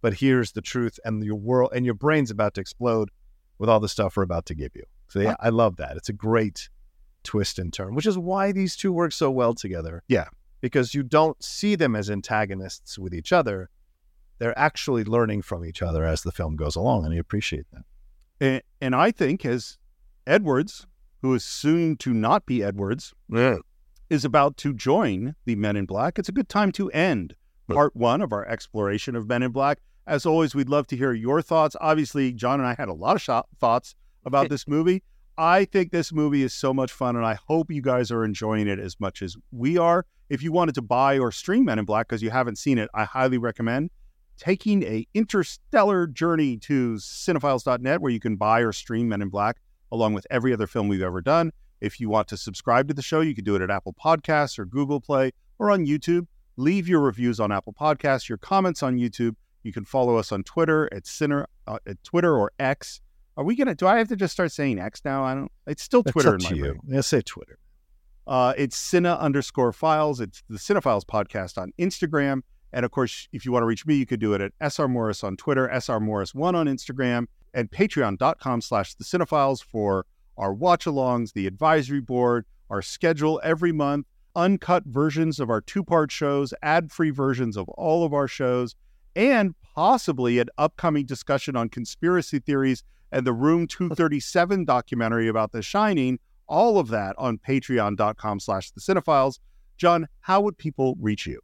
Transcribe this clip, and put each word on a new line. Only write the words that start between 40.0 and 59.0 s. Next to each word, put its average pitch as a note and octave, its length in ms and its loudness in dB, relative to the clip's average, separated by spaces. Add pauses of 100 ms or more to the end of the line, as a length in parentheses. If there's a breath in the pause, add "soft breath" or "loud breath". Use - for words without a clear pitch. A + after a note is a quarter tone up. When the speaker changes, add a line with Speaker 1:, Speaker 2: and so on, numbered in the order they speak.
Speaker 2:
If C3+ 120 -4
you D#3+ 80 -4
wanted E3 260 2
to B2+ 60 -4
buy C3+ 360 2
or B2 120 2
stream A3 360 2
Men A2 120 0
in G#2 60 0
Black G#2+ 240 0
'cause A2 140 -4
you A2 80 -2
haven't A#2+ 280 -2
seen C3+ 200 2
it, G#2+ 160 -2
I G#2+ 100 -2
highly C3 340 0
recommend A#2+ 520 -2 (460)
taking G3 480 0
a A2 300 -4
interstellar G3+ 920 2
journey D#3 520 0
to B2 360 0
cinephiles C3+ 680 -2
dot B2 160 0
net, C#3+ 200 0
where C#3 120 -2
you A2 80 -2
can A2 160 -2
buy G#2+ 240 2
or A2+ 120 2
stream A#2 360 -2
Men G#2 140 -2
in G2 60 -4
Black G2+ 300 -2 (320)
along A2+ 220 0
with G2+ 180 -6
every B2+ 220 0
other G#2+ 140 0
film G#2 220 -2
we've F#2+ 140 2
ever F#2 180 -4
done. D#3+ 300 2 (300)
If G#2 200 -6
you A2+ 80 -4
want G#2+ 200 2
to G#2 80 -10
subscribe B2 520 0
to D3+ 60 -2
the C#3 80 -8
show, D#3+ 180 0
you D#3 140 0
can G#2 100 -8
do G2+ 120 0
it F#2 60 2
at F#2 80 -2
Apple G2 240 -4
Podcasts D#3 640 0
or G#2+ 60 -6
Google C#3 360 -2
Play C3 320 2 (260)
or G#3 120 2
on F#3 160 4
YouTube. E3 400 0 (300)
Leave E3+ 320 0
your E3+ 120 4
reviews A#2+ 400 0
on G#2 120 0
Apple G2+ 200 -4
Podcasts, D3 560 0
your A2 100 -6
comments F#3+ 440 0
on B2+ 140 0
YouTube. A#2 400 -2 (260)